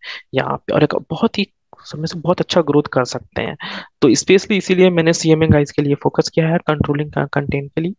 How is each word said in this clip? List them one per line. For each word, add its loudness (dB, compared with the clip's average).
यहाँ -2
पे, -8
और 2
एक 0
बहुत -2
ही -2
समय -10
से -10
बहुत 0
अच्छा 0
growth 2
कर -2
सकते -8
हैं। -8
तो 6
specially 2
इसीलिए 4
मैंने 2
सीएमए 2
गाइस 4
के -2
लिए 0
focus -2
किया 0
है, 2
controlling -2
का -2
content -4
के -6
लिए। -4